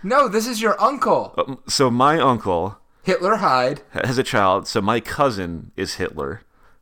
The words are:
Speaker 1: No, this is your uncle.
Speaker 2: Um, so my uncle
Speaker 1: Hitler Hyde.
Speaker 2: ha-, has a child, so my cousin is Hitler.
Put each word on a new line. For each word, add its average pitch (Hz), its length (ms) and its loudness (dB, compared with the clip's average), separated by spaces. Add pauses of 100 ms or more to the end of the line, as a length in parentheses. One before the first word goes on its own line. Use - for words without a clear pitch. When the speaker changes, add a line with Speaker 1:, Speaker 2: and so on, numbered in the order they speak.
Speaker 1:
No, 254 260 2
this 220 200 -2
is 226 140 -4
your 214 200 0
uncle. 214 560 0
Speaker 2:
Um, - 300 -4
so 131 240 2
my 139 280 4
uncle 101 580 0 (260)
Speaker 1:
Hitler 185 320 0
Hyde. 143 460 0 (120)
Speaker 2:
ha-, - 140 -2
has 123 100 0
a 127 60 0
child, 98 440 2
so 113 140 -2
my 110 180 0
cousin 95 760 -4
is 90 200 -6
Hitler. 73 460 -6 (400)